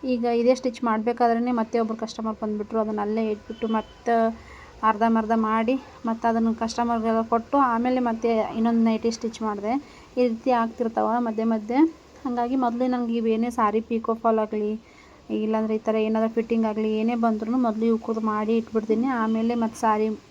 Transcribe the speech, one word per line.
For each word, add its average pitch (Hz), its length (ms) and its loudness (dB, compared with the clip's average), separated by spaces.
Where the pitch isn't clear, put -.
ಈಗ 247 220 -2
ಇದೇ 240 300 4
ಸ್ಟಿಚ್ 254 280 -4
ಮಾಡ್ಬೇಕಾದ್ರೇ 233 680 0
ಮತ್ತೆ 226 280 0
ಒಬ್ರು 220 180 -2
ಕಸ್ಟಮರ್ 226 440 -6
ಬಂದುಬಿಟ್ರು, 214 380 -4
ಅದನ್ನ 214 200 -2
ಅಲ್ಲೇ 214 320 -2
ಇಟ್ಬಿಟ್ಟು 220 360 -8
ಮತ್ತೆ 226 680 0
ಅರ್ಧಂಬರ್ಧ 220 520 2
ಮಾಡಿ 226 380 2
ಮತ್ತೆ 226 220 -2
ಅದನ್ನು 226 280 2
ಕಸ್ಟಮರ್ಗೆಲ್ಲ 226 680 0
ಕೊಟ್ಟು 233 360 0
ಆಮೇಲೆ 254 420 2
ಮತ್ತೆ 226 580 0
ಇನ್ನೊಂದು 226 260 2
ನೈಟಿ 226 280 2
ಸ್ಟಿಚ್ 226 300 -8
ಮಾಡಿದೆ. 214 420 -2
ಈ 247 100 4
ರೀತಿ 226 240 -2
ಆಗ್ತಿರ್ತಾವ 226 580 0
ಮಧ್ಯೆ 220 240 -2
ಮಧ್ಯೆ. 226 580 0
ಹಾಗಾಗಿ 240 300 -2
ಮೊದಲೇ 247 320 0
ನನಗೆ 247 260 -2
ಇವೇನೇ 226 360 0
ಸಾರಿ 220 320 0
ಪಿಕೋ 226 320 -2
ಫಾಲ್ 226 260 2
ಆಗಲಿ, 214 420 -2
ಇಲ್ಲಾಂದ್ರೆ 220 460 -2
ಈ - 20 0
ಥರ 220 180 -2
ಏನಾದರೂ 220 340 2
ಫಿಟ್ಟಿಂಗ್ 226 360 0
ಆಗಲಿ, 220 280 0
ಏನೇ 220 220 0
ಬಂದ್ರೂ 226 360 0
ಮೊದಲು 226 340 0
ಇವು 226 120 4
ಕೂಡ 226 240 -4
ಮಾಡಿ 220 360 0
ಇಟ್ಬಿಡ್ತೀನಿ. 220 500 0
ಆಮೇಲೆ 226 480 0
ಮತ್ತೆ 226 260 -2
ಸಾರಿ 220 280 2